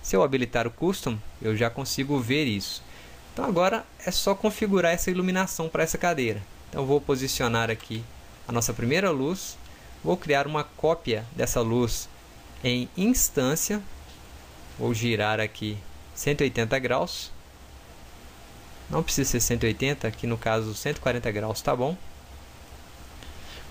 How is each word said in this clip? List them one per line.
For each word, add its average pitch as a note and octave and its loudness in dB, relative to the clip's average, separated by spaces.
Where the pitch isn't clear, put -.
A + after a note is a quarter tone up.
Se - -2
eu F#3 8
habilitar B2 2
o A#2 0
Custom, D3 0
eu A2 2
já A#2 4
consigo C3+ 0
ver C3 2
isso. G#2 -2
Então - -4
agora G3 4
é F#3 0
só G3 2
configurar G3 4
essa F3 0
iluminação F#3 0
pra D#3+ 2
essa - 0
cadeira. B2+ 2
Então C#3 -2
vou C#3+ 6
posicionar B2+ 2
aqui A2 -4
a A#2 -6
nossa A#2 2
primeira C3+ 2
luz. D3+ -2
Vou F3 2
criar C#3+ 4
uma D3+ 0
cópia B2 0
dessa A#2+ 2
luz A#2 2
em B2 0
instância. G3 2
Vou A#2 0
girar A2 2
aqui G#2+ -4
cento C#3+ 0
e D3 6
oitenta A#2+ 2
graus. C3 0
Não D#3 0
precisa - 2
ser B2 2
cento A#2+ 2
e - 4
oitenta, C3 0
aqui A2 -4
no A#2 0
caso A2 0
cento D3 -4
e - -12
quarenta A#2+ 0
graus G#2+ -2
tá C#3 2
bom. C#3 0